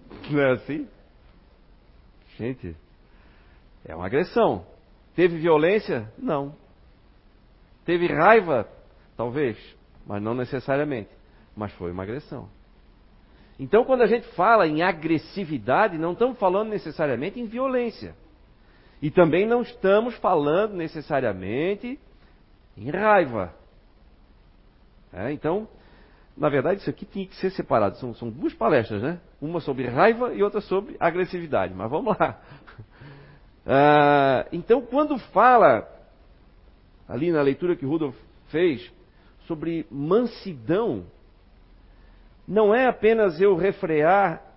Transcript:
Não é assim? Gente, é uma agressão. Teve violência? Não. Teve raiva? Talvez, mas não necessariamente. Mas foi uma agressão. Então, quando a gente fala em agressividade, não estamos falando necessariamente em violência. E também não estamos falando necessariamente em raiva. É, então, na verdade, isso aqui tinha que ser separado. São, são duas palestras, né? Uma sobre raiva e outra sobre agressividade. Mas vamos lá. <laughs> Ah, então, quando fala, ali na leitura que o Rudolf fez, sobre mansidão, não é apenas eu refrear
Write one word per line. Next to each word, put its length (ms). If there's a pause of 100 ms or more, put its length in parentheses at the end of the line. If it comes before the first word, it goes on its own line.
(300)
Não 100
é 140
assim? 340 (1500)
Gente, 380 (1120)
é 100
uma 100
agressão. 600 (500)
Teve 220
violência? 800
Não. 380 (1300)
Teve 220
raiva? 600 (500)
Talvez, 400 (480)
mas 160
não 120
necessariamente. 760 (460)
Mas 180
foi 180
uma 120
agressão. 460 (1120)
Então, 240
quando 180
a 60
gente 180 (100)
fala 300
em 160
agressividade, 1160
não 160
estamos 260
falando 300
necessariamente 720
em 60
violência. 720 (840)
E 100
também 340
não 160
estamos 540
falando 580
necessariamente 1300 (800)
em 120
raiva. 640 (1600)
É, 220
então, 340 (720)
na 80
verdade, 320
isso 100
aqui 160
tinha 220
que 80
ser 160
separado. 460
São, 160
são 160
duas 240
palestras, 480
né? 180 (220)
Uma 180
sobre 260
raiva 480
e 80
outra 200
sobre 360
agressividade. 760
Mas 160
vamos 280
lá. 240
<laughs> 80 (1200)
Ah, 800
então, 300
quando 340 (160)
fala, 560 (1200)
ali 240
na 80
leitura 360
que 100
o 40
Rudolf 260 (320)
fez, 440 (540)
sobre 460
mansidão, 1120 (1400)
não 260
é 140
apenas 520
eu 160
refrear 840 (160)